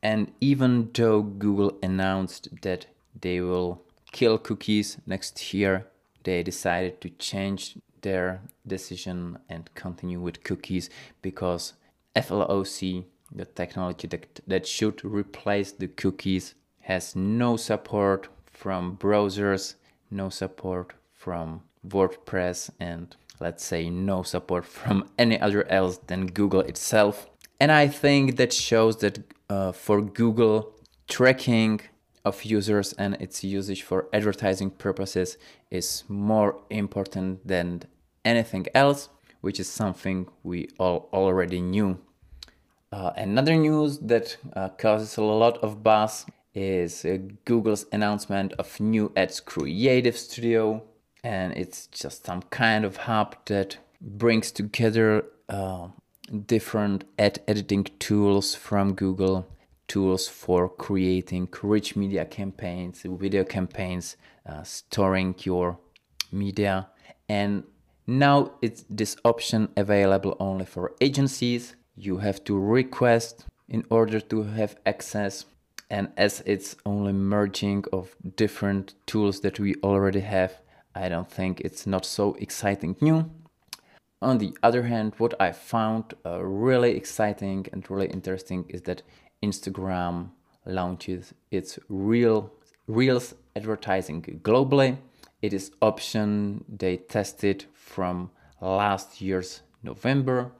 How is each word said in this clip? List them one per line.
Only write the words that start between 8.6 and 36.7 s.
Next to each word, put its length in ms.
decision 720
and 260
continue 460
with 240
cookies 440
because 520
F 160
L 180
O 160
C, 420
the 120
technology 640
that, 380
that 200
should 380
replace 680
the 160
cookies, 680
has 340
no 400
support 720
from 500
browsers, 800
no 180
support 680
from 500
WordPress, 840
and 360
let's 260
say 260
no 320
support 420
from 440
any 220
other 280
else 380
than 200
Google 340
itself. 680
And 100
I 180
think 480
that 160
shows 460
that, 200
uh, 240
for 280
Google, 720
tracking 720
of 200
users 500
and 260
its 240
usage 380
for 300
advertising 580
purposes 680
is 380
more 520